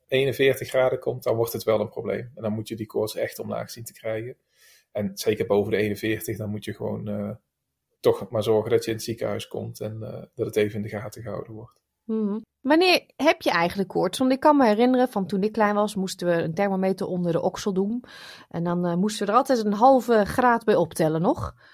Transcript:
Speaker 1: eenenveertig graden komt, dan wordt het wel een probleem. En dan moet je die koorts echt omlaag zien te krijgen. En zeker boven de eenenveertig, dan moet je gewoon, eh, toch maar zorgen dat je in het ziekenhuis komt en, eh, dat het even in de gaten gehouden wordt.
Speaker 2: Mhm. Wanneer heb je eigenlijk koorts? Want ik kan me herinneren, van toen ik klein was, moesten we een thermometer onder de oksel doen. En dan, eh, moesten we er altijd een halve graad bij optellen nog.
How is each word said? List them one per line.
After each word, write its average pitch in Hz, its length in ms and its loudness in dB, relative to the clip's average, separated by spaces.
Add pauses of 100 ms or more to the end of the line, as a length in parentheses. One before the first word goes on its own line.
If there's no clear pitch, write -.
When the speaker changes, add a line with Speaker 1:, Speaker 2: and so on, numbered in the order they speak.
Speaker 1:
eenenveertig 131 600 2
graden 131 300 2
komt, 127 240 -6
dan 117 140 0
wordt 113 160 -2
het 107 100 -6
wel 110 180 2
een 104 80 -2
probleem. 107 460 -8
En - 80 -12
dan 107 100 -4
moet 110 160 -6
je 113 80 -8
die 107 100 -8
koorts 107 300 -4
echt - 220 -6
omlaag 110 320 -8
zien 117 140 -16
te - 80 -16
krijgen. 113 440 -8 (560)
En 104 220 -4
zeker 107 320 -2
boven 101 240 2
de 104 60 0
eenenveertig, 104 600 -2
dan 107 140 -6
moet 104 140 -8
je 104 100 -8
gewoon, 110 340 -8
eh, 104 220 -6 (720)
toch - 300 0
maar 110 120 -2
zorgen 110 280 2
dat 117 140 2
je - 60 -4
in 113 60 -4
het 110 80 -12
ziekenhuis 110 440 -6
komt 113 320 -10
en, 110 220 -10
eh, 117 200 -12 (120)
dat 113 120 -4
het - 100 -10
even 104 200 2
in 104 60 -4
de 110 60 -10
gaten 107 340 -10
gehouden 110 300 -10
wordt. 110 280 -18 (240)
Speaker 2:
Mhm. 214 340 -2 (220)
Wanneer 330 560 4
heb 330 260 2
je 302 80 0
eigenlijk 180 380 0
koorts? 175 300 -2
Want 262 140 2
ik 262 80 0
kan 302 160 6
me 269 100 6
herinneren, 247 420 4
van 202 180 -4
toen 185 160 -2
ik 214 100 -2
klein 208 220 2
was, 208 200 0
moesten 185 320 -4
we 175 60 4
een 165 220 0
thermometer 190 520 0
onder 175 260 -2
de 165 80 0
oksel - 320 -2
doen. 202 320 -2 (440)
En 165 160 -6
dan, 175 220 0
eh, 175 80 0
moesten 208 320 -2
we 202 60 0
er 233 60 4
altijd 262 260 2
een 208 80 0
halve 233 520 6
graad 233 400 2
bij 208 100 4
optellen 160 460 2
nog. 214 340 0 (200)